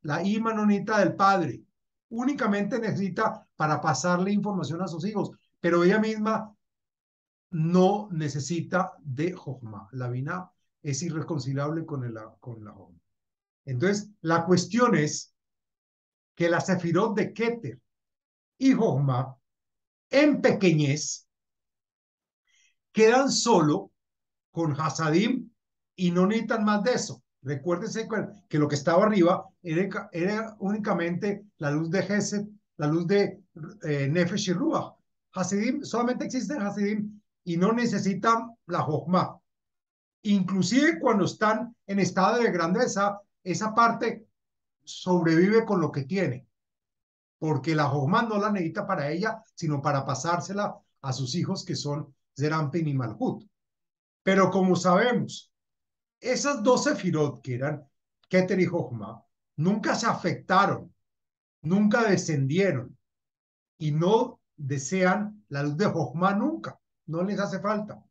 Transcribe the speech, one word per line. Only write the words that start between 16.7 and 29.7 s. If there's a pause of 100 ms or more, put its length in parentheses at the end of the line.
de
Keter (800)
y
Jochma, (720)
en
pequeñez, (1600)
quedan
solo (580)
con
Hasadim (460)
y
no
necesitan
más
de
eso. (200)
Recuérdense
que, (220)
que
lo
que
estaba
arriba (160)
era,